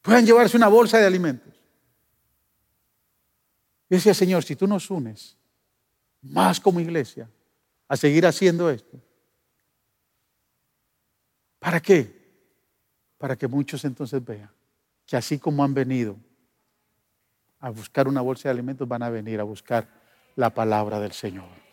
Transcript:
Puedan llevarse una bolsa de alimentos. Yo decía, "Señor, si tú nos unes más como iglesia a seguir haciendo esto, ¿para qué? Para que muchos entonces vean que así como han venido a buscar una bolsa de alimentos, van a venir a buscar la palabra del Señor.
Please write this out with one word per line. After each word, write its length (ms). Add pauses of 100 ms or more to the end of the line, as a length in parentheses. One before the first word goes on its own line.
Puedan 240
llevarse 320
una 100
bolsa 300
de 80
alimentos. 480 (2250)
Yo 60
decía, 180
"Señor, 300
si 140
tú 100
nos 220
unes 480 (840)
más 380
como 200
iglesia 500 (580)
a 80
seguir 300
haciendo 440
esto, 300 (2500)
¿para 200
qué? 460 (920)
Para 180
que 120
muchos 380
entonces 400
vean 260 (540)
que 100
así 220
como 260
han 100
venido 440 (1400)
a 100
buscar 380
una 140
bolsa 280
de 40
alimentos, 340
van 160
a 60
venir 300
a 40
buscar 440 (480)
la 140
palabra 500
del 140
Señor. 600